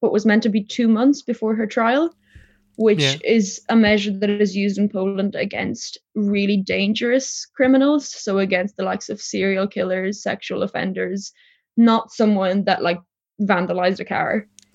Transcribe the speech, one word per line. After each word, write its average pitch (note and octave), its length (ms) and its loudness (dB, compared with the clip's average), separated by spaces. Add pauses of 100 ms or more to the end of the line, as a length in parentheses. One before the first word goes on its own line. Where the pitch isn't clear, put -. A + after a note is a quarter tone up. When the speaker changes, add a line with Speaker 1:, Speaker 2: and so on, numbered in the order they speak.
Speaker 1:
what A3 100 0
was G#3 140 2
meant A3 180 4
to A#3 60 0
be G#3 160 -2
two A#3 240 0
months B3+ 320 2
before A3+ 340 -4
her A3 120 -2
trial, B3 460 0 (640)
which G#3+ 240 4
Speaker 2:
Yeah. C#3 240 2
Speaker 1:
is G#3+ 460 2
a A3+ 60 2
measure G#3+ 360 4
that G3 180 -2
is G#3 260 0
used G3 240 0
in G#3 100 2
Poland G3 460 -2
against - 640 -6 (160)
really G3+ 420 0
dangerous G#3+ 880 -2 (100)
criminals. C#4 540 2
So G3 300 -4
against F#3+ 380 -2
the F#3+ 60 -6
likes F#3+ 260 -6
of G#3 120 -10
serial F#3+ 460 -2
killers, F#3+ 560 -4
sexual - 400 -6
offenders, F#3+ 720 -6 (440)
not A#3 340 4
someone G3 520 2
that, G3 180 0
like, F3 180 -2 (400)
vandalized F3+ 600 0
a F3+ 60 -10
car. F#3+ 420 -2 (280)